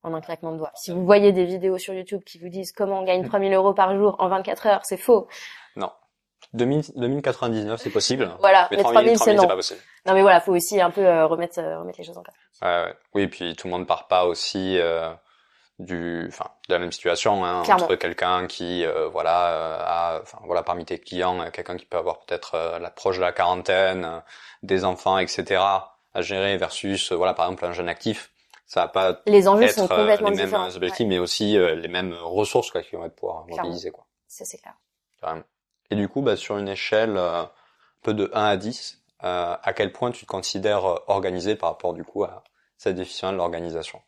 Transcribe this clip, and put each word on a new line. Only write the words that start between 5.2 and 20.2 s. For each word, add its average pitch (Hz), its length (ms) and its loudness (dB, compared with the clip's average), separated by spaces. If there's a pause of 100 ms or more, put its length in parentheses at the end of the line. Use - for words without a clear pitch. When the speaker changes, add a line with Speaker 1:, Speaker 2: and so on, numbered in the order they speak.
Speaker 2:
Non. 98 140 -6 (640)
Deux 120 120 2
mille, 143 180 0 (120)
deux 120 120 -2
mille 139 160 -2
quatre-vingt-dix-neuf, 113 580 -2
c'est - 80 -6
possible. 107 500 0
Speaker 1:
Voilà, 190 300 8
Speaker 2:
Mais 202 80 0
Speaker 1:
mais 202 60 2
Speaker 2:
trois - 80 2
mille, 233 100 8
Speaker 1:
trois - 0 -
mille, 226 80 6
c'est 233 60 6
Speaker 2:
trois 214 180 4
mille, 208 60 6
c'est 190 60 8
Speaker 1:
non. 175 40 4
Speaker 2:
pas 180 60 2
possible. - 240 -6 (260)
Speaker 1:
Non, 190 80 4
mais 196 80 6
voilà, 190 180 10
faut 185 160 0
aussi 180 240 0
un 175 120 4
peu, 196 140 0
euh, 165 200 6
remettre, 165 340 -2
euh, 160 200 -6
remettre 175 180 -12
les 175 80 -18
choses 170 140 -18
en - 20 -20
place. - 140 -20 (260)
Speaker 2:
Ouais, 95 60 0
ouais. 87 260 0 (220)
Oui, 98 120 2
puis 85 280 -8
tout - 120 -12
le 90 60 -6
monde 90 140 -4
part 85 200 -2
pas 92 180 4
aussi, 92 520 -2
euh, 82 320 0 (680)
du, 85 500 -6
enfin, - 160 -12 (240)
de 92 40 2
la 85 60 2
même 87 120 -6
situation, 92 520 0
hein, 90 200 -2
Speaker 1:
Clairement. 185 200 4
Speaker 2:
entre 95 120 2
quelqu'un 90 520 -2
qui, 87 380 -6
euh, 80 240 -2
voilà, 85 400 0
euh, 80 320 -4
a, 85 400 -2